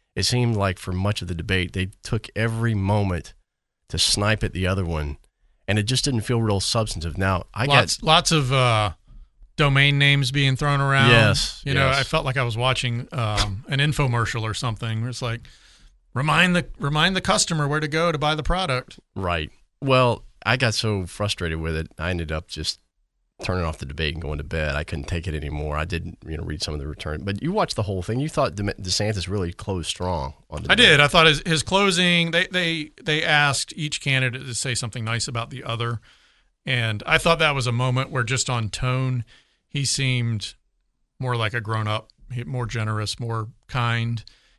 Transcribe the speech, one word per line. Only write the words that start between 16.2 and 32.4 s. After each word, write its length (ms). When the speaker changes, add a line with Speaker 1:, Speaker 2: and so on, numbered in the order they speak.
Speaker 2:
the, 100
remind 360
the 60
customer 480
where 120
to 80
go 220
to 60
buy 180
the 80
product." 560
Speaker 1:
Right. 360
Well, 420
I 100
got 160
so 320
frustrated 560
with 160
it, 120
I 100
ended 240
up 160
just 320
turning 220
off 120
the 100
debate 280
and 80
going 160
to 60
bed. 320
I 80
couldn't 240
take 180
it 80
anymore. 420
I 100
did, 280
you 120
know, 60
read 180
some 100
of 80
the 60
return, 380
but 180
you 100
watched 240
the 60
whole 200
thing. 180
You 80
thought 260
De-, 80
DeSantis 640
really 240
closed 360
strong 460
on 140
the 100
Speaker 2:
I 20
Speaker 1:
debate. 160
Speaker 2:
did. 100
I 80
thought 180
his, 180
his 180
closing, 680
they, 160